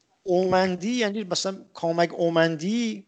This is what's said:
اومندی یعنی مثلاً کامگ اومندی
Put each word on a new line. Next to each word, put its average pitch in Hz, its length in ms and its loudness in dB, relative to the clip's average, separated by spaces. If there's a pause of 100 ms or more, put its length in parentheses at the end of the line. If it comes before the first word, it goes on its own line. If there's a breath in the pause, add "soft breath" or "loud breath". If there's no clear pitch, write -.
(220)
اومندی 185 680 2
یعنی 220 340 -2
مثلاً 190 400 -6 (100)
کامگ 165 400 0
اومندی 170 920 0